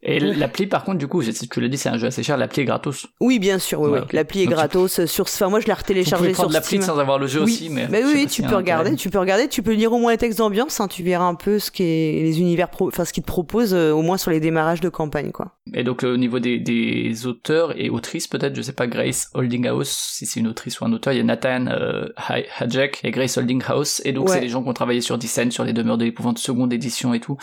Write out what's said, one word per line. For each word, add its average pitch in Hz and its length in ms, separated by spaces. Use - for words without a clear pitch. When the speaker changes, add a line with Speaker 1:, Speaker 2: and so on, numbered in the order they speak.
Speaker 1:
Et 143 160
Speaker 2:
Ouais. 147 120
Speaker 1:
l'appli, 147 320
par 196 180
contre, 190 140
du 139 100
coup, 165 140
je, 110 80
tu - 320
l'as 120 60
dit, 139 100
c'est 135 100
un 120 80
jeu 113 120
assez 127 140
cher, 143 140
l'appli 127 240
est 139 60
gratos. 123 400
Speaker 2:
Oui, 247 160
bien 190 200
sûr, 175 220
oui, 151 80
Speaker 1:
Ouais, 143 120
Speaker 2:
oui. - 40
Speaker 1:
ok. - 80
Speaker 2:
L'appli 156 300
est - 20
Speaker 1:
Donc, 170 80
tu 165 40
Speaker 2:
gratos, 180 440
euh, 175 60
sur... 185 180
Enfin, - 240
moi, 202 120
je 202 60
l'ai 214 60
Speaker 1:
Vous 180 60
Speaker 2:
retéléchargée 185 460
Speaker 1:
pouvez 185 100
Speaker 2:
sur 180 80
Speaker 1:
prendre 170 100
l'appli 156 140
Speaker 2:
Steam. 196 60
Speaker 1:
sans 170 160
avoir 139 200
le 139 80
jeu 131 160
Speaker 2:
Oui. - 40
Speaker 1:
aussi, 220 240
mais 123 180
Speaker 2:
Mais 214 140
Speaker 1:
je 262 60
Speaker 2:
oui, - 40
Speaker 1:
sais 294 60
Speaker 2:
oui, 277 60
Speaker 1:
pas 285 40
Speaker 2:
tu - 60
Speaker 1:
s'il 220 100
y - 20
a - 40
Speaker 2:
peux 226 40
Speaker 1:
un 202 40
Speaker 2:
regarder, 175 320
Speaker 1:
intérêt. 302 100
Speaker 2:
tu - 80
peux 202 100
regarder, 196 300
tu - 140
peux 226 100
lire 220 220
au 247 40
moins 233 140
les 220 60
textes 226 180
d'ambiance, 226 420
hein, 202 100
tu 185 140
verras 175 220
un 175 100
peu 202 240
ce - 120
qui - 140
est, 160 380
les 160 160
univers 170 300
pro-, 190 200
enfin, 170 180
ce - 80
qu'ils 170 80
te - 60
proposent, 202 440
euh, 165 200
au 156 100
moins 175 160
sur - 120
les 160 100
démarrages 160 420
de 175 80
campagne, 147 400
quoi. - 220
Speaker 1:
Et 123 120
donc, 123 200
euh, 123 80
au 123 60
niveau 123 200
des, 120 200
des 117 680
auteurs 156 540
et 107 80
autrices, 117 400
peut-être, 139 260
je 127 60
sais 117 140
pas, 123 120
Grace 120 460
Holdinghouse, 123 560
si - 380
c'est 123 140
une 113 80
autrice - 340
ou - 20
un 117 80
auteur, 131 220
il - 20
y 120 40
a 113 40
Nathan, 127 440
euh, - 400
Ha-, - 220
Hajek 131 420
et 113 60
Grace 123 280
Holdinghouse, 123 680
et 143 80
donc 135 160
Speaker 2:
Ouais. 185 60
Speaker 1:
c'est 180 60
des 123 100
gens 127 120
qui 120 60
ont 123 60
travaillé 123 260
sur 120 160
Descent, 120 340
sur 120 140
Les 117 80
Demeures 113 240
de 117 80
l'Épouvante, 117 340
seconde 123 360
édition 120 400
et 113 60
tout. 135 220